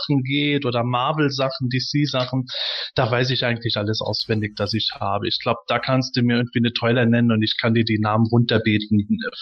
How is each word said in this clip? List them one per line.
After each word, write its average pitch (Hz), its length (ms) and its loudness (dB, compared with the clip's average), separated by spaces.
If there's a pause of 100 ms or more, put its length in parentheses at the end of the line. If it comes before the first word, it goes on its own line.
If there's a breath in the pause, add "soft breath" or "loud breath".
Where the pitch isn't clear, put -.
(240)
geht 143 440 -2
oder 120 160 0
Marvel-Sachen, 131 840 0
D-C-Sachen, 131 760 -2 (480 loud breath)
da 127 160 0
weiß 123 220 2
ich 127 120 -2
eigentlich 117 340 -2
alles 107 240 -2
auswendig, 107 540 -4
das 101 200 -4
ich 107 140 -2 (100)
habe. 101 280 -2
Ich - 140 -4
glaub, 117 160 0 (100)
da 120 120 0
kannst 131 360 0
du 127 60 2
mir 120 140 4
irgendwie 123 240 0
eine 117 140 2
Toyline 117 360 2
nennen 120 220 4
und 110 100 2
ich 107 180 0
kann 113 140 2
dir 117 120 4
die 110 140 0
Namen 110 280 2
runterbeten 107 800 2 (340)